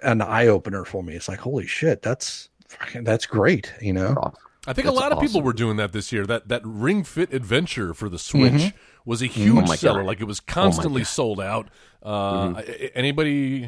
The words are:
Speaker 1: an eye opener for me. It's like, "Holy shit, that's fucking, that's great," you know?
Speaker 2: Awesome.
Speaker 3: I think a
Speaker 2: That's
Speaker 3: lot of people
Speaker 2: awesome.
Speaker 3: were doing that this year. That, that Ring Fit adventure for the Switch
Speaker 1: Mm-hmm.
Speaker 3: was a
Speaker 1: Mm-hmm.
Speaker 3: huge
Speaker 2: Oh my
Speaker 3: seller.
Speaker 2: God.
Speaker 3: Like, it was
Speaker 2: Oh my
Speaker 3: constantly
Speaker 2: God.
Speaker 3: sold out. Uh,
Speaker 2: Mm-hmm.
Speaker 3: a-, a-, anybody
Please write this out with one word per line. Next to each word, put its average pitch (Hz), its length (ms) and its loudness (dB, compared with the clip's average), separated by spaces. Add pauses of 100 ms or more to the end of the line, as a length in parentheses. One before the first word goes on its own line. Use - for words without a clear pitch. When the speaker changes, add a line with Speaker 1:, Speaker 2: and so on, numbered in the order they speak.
Speaker 1:
an 113 180 2
eye 110 260 2
opener 98 380 2
for 95 180 -8
me. 82 120 -10
It's 85 120 -10
like, 95 120 -8
"Holy 127 280 -4
shit, - 340 0
that's - 480 -6 (180)
fucking, - 360 -12
that's 113 220 0
great," 110 560 2
you 101 120 -2
know? 95 240 0
Speaker 2:
Awesome. - 160 -2 (340)
Speaker 3:
I 131 60 -6
think 269 140 -2
a 277 40 4
Speaker 2:
That's 254 100 0
Speaker 3:
lot 285 120 0
of - 60 0
people 220 180 0
Speaker 2:
awesome. 147 80 2
Speaker 3:
were 123 80 2
doing 110 240 0
that 104 160 -2
this 104 180 -6
year. 101 160 -2
That, 110 220 -4
that 120 160 -2
Ring 127 380 0
Fit 160 300 -4
adventure 120 600 -2
for 107 160 -6
the 87 100 -8
Switch 131 320 4
Speaker 1:
Mm-hmm. 160 260 2 (280)
Speaker 3:
was 113 160 -2
a 131 40 0
Speaker 1:
Mm-hmm. 117 160 -4
Speaker 3:
huge 107 220 8
Speaker 2:
Oh 87 40 4
my 82 80 4
Speaker 3:
seller. 107 260 2
Speaker 2:
God. 95 60 -4
Speaker 3:
Like, 95 140 -4
it 110 40 -4
was 101 160 -8
Speaker 2:
Oh - 60 -20
my - 60 -10
Speaker 3:
constantly 165 480 2
Speaker 2:
God. - 60 -6
Speaker 3:
sold 110 340 -2
out. 104 280 -4 (340)
Uh, 98 460 -2
Speaker 2:
Mm-hmm. 87 100 -6
Speaker 3:
a-, - 20 -8 (240)
a-, - 120 -8
anybody 139 720 0